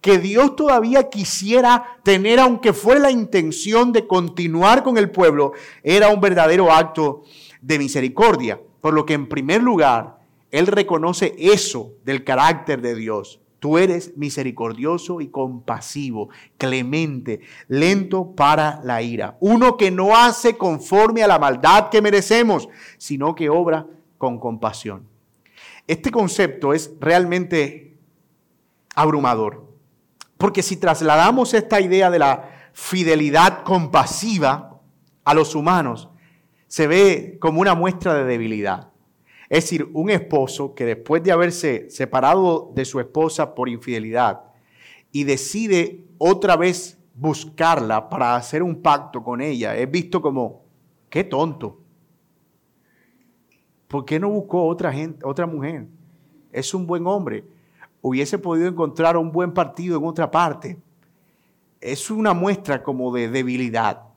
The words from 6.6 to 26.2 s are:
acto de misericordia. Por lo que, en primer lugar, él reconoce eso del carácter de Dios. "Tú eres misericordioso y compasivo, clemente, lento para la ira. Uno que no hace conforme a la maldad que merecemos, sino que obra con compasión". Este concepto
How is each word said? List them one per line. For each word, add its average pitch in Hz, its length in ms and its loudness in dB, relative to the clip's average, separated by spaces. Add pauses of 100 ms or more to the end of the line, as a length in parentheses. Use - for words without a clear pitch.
acto 156 520 2 (360)
de 143 200 -2
misericordia. 127 800 0 (200)
Por 156 140 0
lo 151 100 2
que, 156 100 -2
en 143 140 -6
primer 147 320 0
lugar, 151 600 2 (320)
él 165 160 2
reconoce 180 680 0
eso 165 580 0 (100)
del 135 180 -4
carácter 143 580 0
de 120 140 -4
Dios. 110 460 -8 (200)
"Tú 151 160 0
eres 175 400 0
misericordioso 139 1040 -6
y 139 100 -12
compasivo, 123 1000 -8 (300)
clemente, 131 840 -4 (260)
lento 180 680 -2
para 151 480 2
la 120 180 -4
ira. 117 380 -8
Uno 233 360 4
que 202 140 2
no 190 240 2
hace 233 420 4
conforme 214 680 2
a - 20 6
la 180 140 6
maldad 160 480 4
que 214 120 2
merecemos, 208 680 2 (300)
sino 147 360 -4
que 160 160 -4
obra 160 340 0 (320)
con 120 220 -4
compasión". 110 680 -8 (800)
Este 160 240 -4
concepto 180 600 0